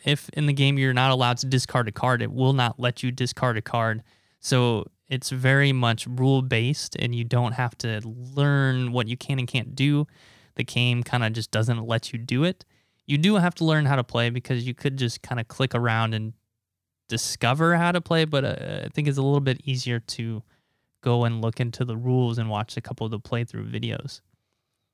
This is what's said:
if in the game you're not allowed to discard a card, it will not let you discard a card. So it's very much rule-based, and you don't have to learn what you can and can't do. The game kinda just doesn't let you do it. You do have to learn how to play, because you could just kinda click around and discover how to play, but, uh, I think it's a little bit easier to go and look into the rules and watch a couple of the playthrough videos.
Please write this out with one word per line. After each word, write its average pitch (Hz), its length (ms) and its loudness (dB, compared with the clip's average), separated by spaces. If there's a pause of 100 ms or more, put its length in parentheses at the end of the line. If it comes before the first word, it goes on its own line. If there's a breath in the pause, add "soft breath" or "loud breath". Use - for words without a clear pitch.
if 147 260 0
in 151 160 0
the 147 60 4
game 139 240 4
you're 135 160 2
not 127 200 4
allowed 123 260 2
to - 80 -4
discard 127 400 0
a 104 60 -6
card, 123 300 0
it 110 100 -4
will 131 200 2
not 123 280 0
let 123 240 -2
you 123 80 -2
discard 123 440 -2
a 104 60 -4
card. 113 400 -2 (380 soft breath)
So 120 460 2 (220)
it's 131 220 -6
very 135 420 4
much 120 360 0
rule-based, 131 880 0
and 120 180 -2
you 120 80 -2
don't 120 300 0
have 120 260 -4
to 113 260 -4
learn 131 840 0
what 120 160 0
you 120 100 -6
can 135 220 -4
and 123 80 -2
can't 131 300 -4
do. 143 320 2 (480 soft breath)
The 123 80 -4
game 120 400 0
kinda 120 260 0
just 113 220 -6
doesn't 113 340 0
let 113 260 -2
you 117 60 -8
do 123 240 0
it. 180 220 -2 (420)
You 143 120 0
do 196 180 4
have 175 180 2
to 165 100 -2
learn 156 220 4
how 139 80 4
to 131 80 2
play, 117 280 0
because 123 360 -4
you 123 80 -6
could 135 220 -4
just 123 260 -2
kinda 120 220 -4
click - 280 -4
around 113 400 0
and 110 200 -4 (760)
discover 147 680 0
how 170 160 2
to 175 80 0
play, 165 260 2
but, 147 180 0
uh, - 400 -6
I - 40 -8
think 147 200 0
it's 139 80 0
a 139 60 0
little 139 180 4
bit 135 240 0
easier 123 360 -2
to 113 420 -8 (600)
go 120 220 4
and 113 160 0
look 113 200 -2
into 120 240 -2
the 117 120 -4
rules 123 400 2
and 113 140 -2
watch 107 260 -4
a 113 60 -6
couple - 240 -8
of 110 40 -4
the 107 100 -6
playthrough 113 500 -6
videos. 113 500 -8 (720)